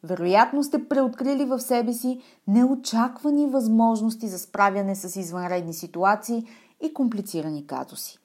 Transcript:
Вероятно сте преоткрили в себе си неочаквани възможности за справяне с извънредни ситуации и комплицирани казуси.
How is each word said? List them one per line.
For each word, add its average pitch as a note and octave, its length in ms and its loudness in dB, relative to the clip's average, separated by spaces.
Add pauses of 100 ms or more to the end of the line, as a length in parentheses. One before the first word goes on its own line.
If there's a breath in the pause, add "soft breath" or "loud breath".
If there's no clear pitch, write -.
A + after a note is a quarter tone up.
Вероятно F#3 580 2
сте C#4+ 260 -2
преоткрили C4+ 560 0
в B3+ 160 -2
себе A#3+ 320 0
си B3+ 280 -4 (280 loud breath)
неочаквани B3 960 2
възможности A3+ 800 2
за F#3 100 -8
справяне G3 560 0
с F#3+ 220 -10
извънредни F3+ 580 -6
ситуации G#3 720 0 (340 loud breath)
и D#4 140 -6
комплицирани G3 720 -4
казуси. - 580 -10